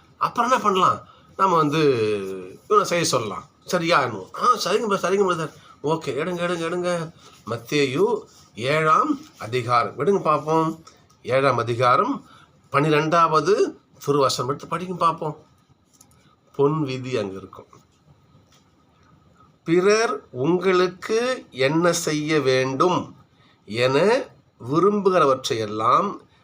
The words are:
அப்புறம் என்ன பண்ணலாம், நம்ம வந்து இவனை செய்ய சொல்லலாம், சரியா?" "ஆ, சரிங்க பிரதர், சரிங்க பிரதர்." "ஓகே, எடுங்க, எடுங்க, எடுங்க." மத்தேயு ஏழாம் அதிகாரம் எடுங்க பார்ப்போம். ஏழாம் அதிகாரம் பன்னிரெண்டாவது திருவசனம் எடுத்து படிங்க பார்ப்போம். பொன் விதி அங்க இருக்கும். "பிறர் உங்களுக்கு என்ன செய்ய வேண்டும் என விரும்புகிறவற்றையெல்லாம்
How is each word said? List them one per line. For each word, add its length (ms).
அப்புறம் 320
என்ன 140
பண்ணலாம், 340
நம்ம 180
வந்து 260
இவனை 220
செய்ய 200
சொல்லலாம், 400
சரியா?" 340
"ஆ, 480
சரிங்க 240
பிரதர், 160
சரிங்க 240
பிரதர்." 260
"ஓகே, 320
எடுங்க, 260
எடுங்க, 220
எடுங்க." 260
மத்தேயு 600
ஏழாம் 580
அதிகாரம் 600
எடுங்க 220
பார்ப்போம். 640
ஏழாம் 320
அதிகாரம் 560
பன்னிரெண்டாவது 800
திருவசனம் 480
எடுத்து 200
படிங்க 300
பார்ப்போம். 400
பொன் 280
விதி 340
அங்க 200
இருக்கும். 340
"பிறர் 460
உங்களுக்கு 880
என்ன 420
செய்ய 480
வேண்டும் 580
என 300
விரும்புகிறவற்றையெல்லாம் 1500